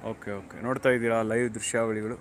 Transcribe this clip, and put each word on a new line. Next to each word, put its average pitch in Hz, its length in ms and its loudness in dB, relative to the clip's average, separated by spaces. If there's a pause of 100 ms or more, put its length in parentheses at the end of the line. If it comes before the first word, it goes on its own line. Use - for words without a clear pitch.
ಓಕೆ, 104 220 -8
ಓಕೆ. 98 320 -10
ನೋಡ್ತಾ 131 260 2
ಇದ್ದೀರಾ 117 320 4
ಲೈವ್ 113 320 2
ದೃಶ್ಯಾವಳಿಗಳು. 113 680 -2